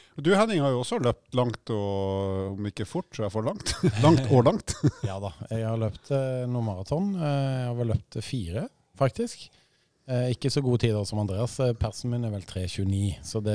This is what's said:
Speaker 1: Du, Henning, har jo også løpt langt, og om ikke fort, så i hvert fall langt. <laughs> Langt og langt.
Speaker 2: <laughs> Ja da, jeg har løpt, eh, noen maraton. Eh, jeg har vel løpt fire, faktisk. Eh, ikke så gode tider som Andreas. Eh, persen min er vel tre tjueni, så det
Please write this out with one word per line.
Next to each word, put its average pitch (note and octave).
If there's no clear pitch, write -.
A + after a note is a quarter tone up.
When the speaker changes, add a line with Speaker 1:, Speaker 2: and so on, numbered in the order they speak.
Speaker 1:
Du, D3+
Henning, G3+
har C#3
jo B2
også B2+
løpt -
langt, B2
og G2
om G#2
ikke G#2+
fort, -
så -
i A2
hvert F#2+
fall A2
langt. -
<laughs> G#2+
Langt C3+
og B2
langt. G#3
Speaker 2:
<laughs> -
Ja F#2+
da, G2
jeg A2+
har A2+
løpt, A2
eh, C3
noen B2
maraton. A2+
Eh, C#3
jeg B2
har A#2+
vel A#2+
løpt -
fire, A#2
faktisk. -
Eh, B2
ikke -
så C#3+
gode B2
tider G#2+
som G#2+
Andreas. G#2
Eh, B2+
persen A#2+
min A#2+
er A2
vel G2
tre F#2
tjueni, G2
så A2
det G#2